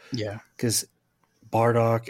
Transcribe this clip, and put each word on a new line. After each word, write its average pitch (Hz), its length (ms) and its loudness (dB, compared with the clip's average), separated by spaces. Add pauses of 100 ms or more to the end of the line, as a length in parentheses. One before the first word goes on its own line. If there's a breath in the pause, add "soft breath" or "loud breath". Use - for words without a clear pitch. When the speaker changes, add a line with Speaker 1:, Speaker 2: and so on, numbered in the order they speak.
(120 loud breath)
Speaker 1:
Yeah. 107 280 -8 (180)
Speaker 2:
'Cause 117 260 -2 (640)
Bardock 113 600 2